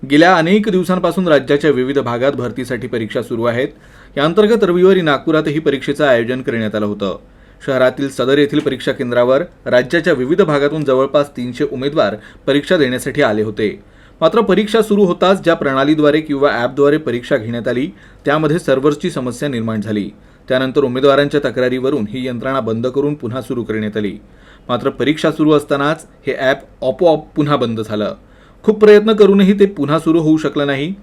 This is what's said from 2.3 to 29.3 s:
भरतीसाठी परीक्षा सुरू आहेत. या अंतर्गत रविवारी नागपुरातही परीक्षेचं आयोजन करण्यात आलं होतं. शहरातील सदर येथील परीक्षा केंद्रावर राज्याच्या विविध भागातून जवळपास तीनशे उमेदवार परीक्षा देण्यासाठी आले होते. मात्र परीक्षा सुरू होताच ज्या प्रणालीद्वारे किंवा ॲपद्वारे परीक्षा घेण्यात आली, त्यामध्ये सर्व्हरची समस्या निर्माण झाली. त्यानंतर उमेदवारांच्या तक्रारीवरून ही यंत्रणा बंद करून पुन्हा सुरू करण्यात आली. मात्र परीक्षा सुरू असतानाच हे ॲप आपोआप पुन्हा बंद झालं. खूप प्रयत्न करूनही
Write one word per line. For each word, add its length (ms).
भरतीसाठी 540
परीक्षा 360
सुरू 220
आहेत. 240
या 80
अंतर्गत 400
रविवारी 360
नागपुरातही 580
परीक्षेचं 480
आयोजन 360
करण्यात 320
आलं 120
होतं. 320
शहरातील 440
सदर 280
येथील 200
परीक्षा 340
केंद्रावर 500
राज्याच्या 460
विविध 300
भागातून 420
जवळपास 520
तीनशे 360
उमेदवार 440
परीक्षा 300
देण्यासाठी 460
आले 200
होते. 400
मात्र 200
परीक्षा 420
सुरू 220
होताच 400
ज्या 100
प्रणालीद्वारे 680
किंवा 320
ॲपद्वारे 440
परीक्षा 400
घेण्यात 320
आली, 180
त्यामध्ये 340
सर्व्हरची 520
समस्या 380
निर्माण 320
झाली. 300
त्यानंतर 360
उमेदवारांच्या 560
तक्रारीवरून 680
ही 180
यंत्रणा 340
बंद 260
करून 280
पुन्हा 280
सुरू 220
करण्यात 320
आली. 200
मात्र 220
परीक्षा 400
सुरू 220
असतानाच 540
हे 100
ॲप 480
आपोआप 500
पुन्हा 220
बंद 240
झालं. 340
खूप 160
प्रयत्न 320
करूनही 480